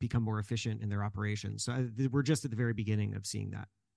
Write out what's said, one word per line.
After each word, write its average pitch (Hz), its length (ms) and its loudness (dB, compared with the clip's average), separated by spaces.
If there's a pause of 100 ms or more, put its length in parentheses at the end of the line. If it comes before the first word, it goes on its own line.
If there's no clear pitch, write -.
become 120 240 2
more 107 160 0
efficient 107 420 -2
in 104 60 -2
their 104 160 0
operations. 104 600 -2
So, 120 80 -2
uh, 127 100 0 (140)
th-, 131 140 2
we're 139 120 4
just 147 220 2
at 131 60 -2
the 110 60 -4
very 117 180 2
beginning 104 400 2
of 98 100 -6
seeing 101 260 -4
that. 98 180 -8 (280)